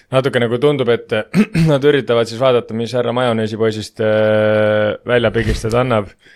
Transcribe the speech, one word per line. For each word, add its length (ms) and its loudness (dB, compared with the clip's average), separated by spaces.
natuke 340 0
nagu 180 0
tundub, 300 2
et, 240 -2
äh, 340 0
<clears throat> 220 2
nad 160 2
üritavad 420 2
siis 140 -8
vaadata, 340 2
mis 160 -6
härra 220 -2
Majoneesi 440 -2
poisist, 440 -4
äh, 1000 0
välja 300 0
pigistada 480 -2
annab. 300 -2